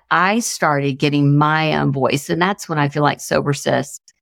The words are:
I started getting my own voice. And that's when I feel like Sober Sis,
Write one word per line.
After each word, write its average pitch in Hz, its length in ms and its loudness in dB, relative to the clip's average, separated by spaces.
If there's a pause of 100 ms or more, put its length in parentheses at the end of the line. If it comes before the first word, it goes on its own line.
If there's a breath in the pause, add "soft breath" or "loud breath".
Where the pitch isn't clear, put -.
(120)
I 185 280 2
started 143 600 -2
getting 143 380 4
my 156 380 2
own 147 180 0
voice. 135 360 -2
And 170 120 -2
that's 196 280 -2
when 160 80 -4
I 143 120 2
feel 151 140 -4
like 143 180 0
Sober 147 320 -2
Sis, 131 440 -4 (240)